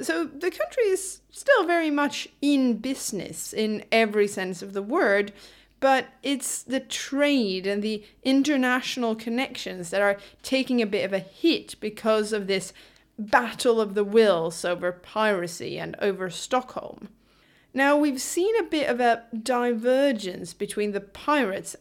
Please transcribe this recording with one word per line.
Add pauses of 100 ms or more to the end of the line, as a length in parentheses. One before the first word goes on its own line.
So
the
country
is (100)
still
very
much (140)
in
business
in
every
sense
of
the
word, (460)
but (160)
it's
the
trade
and
the (200)
international
connections
that
are (260)
taking
a
bit
of
a
hit
because
of
this (460)
battle
of
the
wills
over
piracy
and
over
Stockholm. (640)
Now,
we've
seen
a
bit
of
a (180)
divergence
between
the
pirates